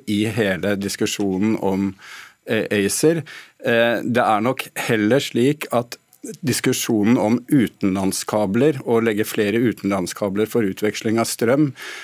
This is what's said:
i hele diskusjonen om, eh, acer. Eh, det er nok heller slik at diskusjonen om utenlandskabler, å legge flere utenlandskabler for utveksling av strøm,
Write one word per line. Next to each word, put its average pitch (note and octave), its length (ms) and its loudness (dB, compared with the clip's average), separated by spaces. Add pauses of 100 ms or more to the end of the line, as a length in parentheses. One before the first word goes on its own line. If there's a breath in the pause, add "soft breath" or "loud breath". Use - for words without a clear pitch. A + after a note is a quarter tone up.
i G#2+ 260 0
hele G2 480 0
diskusjonen G2+ 800 -2
om, F#2+ 360 -2 (560 loud breath)
eh, A2 240 0
acer. D3+ 480 2 (400 loud breath)
Eh, A#2 400 2
det A#2 220 0
er G#2 180 2
nok C3 220 -2 (240)
heller A2+ 340 2
slik C#3 480 0
at A#2+ 240 -2 (480)
diskusjonen A#2+ 800 2
om A2+ 240 2
utenlandskabler, G#2 1400 0
å A#2 160 2
legge A2 240 2
flere G#2+ 400 0
utenlandskabler G2 880 -2
for A2+ 160 0
utveksling G#2+ 560 -2
av - 80 -2
strøm, C3+ 400 2 (340 loud breath)